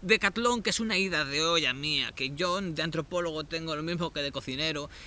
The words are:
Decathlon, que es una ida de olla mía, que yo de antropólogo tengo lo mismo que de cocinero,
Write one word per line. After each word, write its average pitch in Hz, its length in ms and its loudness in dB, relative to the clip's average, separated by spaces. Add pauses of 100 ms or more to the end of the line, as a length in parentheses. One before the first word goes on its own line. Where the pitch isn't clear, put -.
Decathlon, 220 600 4
que 220 80 2
es - 100 0
una 220 180 2
ida 175 260 2
de 139 180 0
olla 160 300 4
mía, 139 420 -2
que 135 200 -4
yo 180 260 0
de 160 220 -4
antropólogo 160 640 -4
tengo 160 300 -6
lo 151 80 -4
mismo 165 300 -2
que 151 80 -4
de 143 120 -2
cocinero, 143 580 -4 (160)